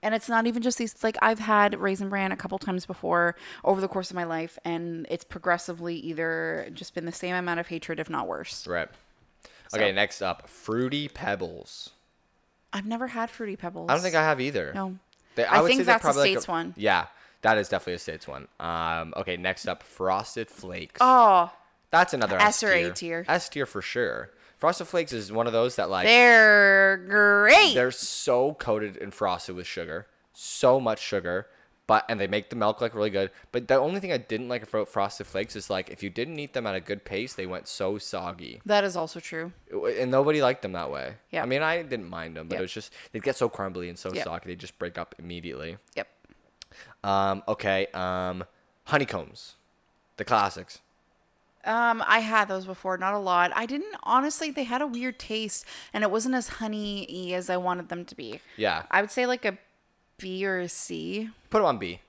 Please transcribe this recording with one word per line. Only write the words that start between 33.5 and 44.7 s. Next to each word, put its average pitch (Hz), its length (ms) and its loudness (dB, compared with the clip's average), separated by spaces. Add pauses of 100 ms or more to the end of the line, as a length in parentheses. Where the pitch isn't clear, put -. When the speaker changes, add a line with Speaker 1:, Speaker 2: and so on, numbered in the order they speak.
Speaker 2:
But 123 160 -4
the 131 80 4
only 165 240 2
thing 185 100 -6
I 151 60 0
didn't 117 320 -4
like 120 140 -4
about 107 260 -2
Frosted 98 380 -4
Flakes 101 280 -6
is, 101 140 -12
like, 95 220 -4
if - 120 -16
you 98 60 -6
didn't 131 300 -8
eat 147 160 -12
them 117 120 -4
at 101 80 -4
a 92 60 -4
good 101 240 -8
pace, 107 300 -6
they 95 120 -8
went 90 220 -10
so 101 300 -4
soggy. 87 640 -10
Speaker 1:
That 202 200 2
is 185 120 -4
also 165 240 -8
true. 165 320 -12 (140)
Speaker 2:
It - 80 -16
w-, 101 260 -2
and 127 100 -2
nobody 139 320 4
liked 131 200 2
them 95 100 -6
that 82 180 -6
way. 69 260 -8 (140)
Speaker 1:
Yeah. 165 120 -4
Speaker 2:
I 120 40 -4
mean, 131 160 0
I 165 200 -2
didn't 120 260 -8
mind 82 300 -10
them, 82 100 -12
but 90 60 -6
Speaker 1:
Yeah. 92 60 -6
Speaker 2:
it - 20 -2
was 92 100 -8
just, - 180 -12 (220)
they'd 110 100 -8
get 135 140 -2
so 117 140 0
crumbly 92 400 -8
and 87 80 -14
so 92 160 -8
Speaker 1:
Yeah. - 100 -4
Speaker 2:
soggy, 85 220 -8
they 90 100 -10
just - 220 -18